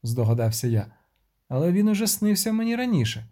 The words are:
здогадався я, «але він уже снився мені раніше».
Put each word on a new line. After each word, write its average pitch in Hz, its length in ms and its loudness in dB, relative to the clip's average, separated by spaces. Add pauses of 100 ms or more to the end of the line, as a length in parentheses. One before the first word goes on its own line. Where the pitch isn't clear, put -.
здогадався 117 640 0
я, 110 180 0 (600)
«але 147 240 0
він 208 160 2
уже 214 200 0
снився 208 460 0
мені 226 220 0
раніше». 165 560 -2